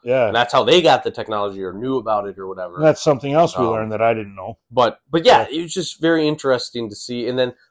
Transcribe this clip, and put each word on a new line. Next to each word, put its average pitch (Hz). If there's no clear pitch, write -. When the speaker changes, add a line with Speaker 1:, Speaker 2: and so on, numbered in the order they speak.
Speaker 1:
Yeah. 123
Speaker 2:
and 101
that's 120
how 131
they 156
got 139
the 113
technology 104
or 92
knew 123
about 107
it 95
or 98
whatever. 92
Speaker 1:
And 151
that's 151
something 139
else 160
we 92
Speaker 2:
Um, 113
Speaker 1:
learned 110
that 104
I 117
didn't 104
know. 98
Speaker 2:
But, 127
but 165
yeah, 151
Speaker 1:
Yeah. 147
Speaker 2:
it -
was 165
just 180
very 160
interesting 127
to 104
see, 120
and 127
then, 123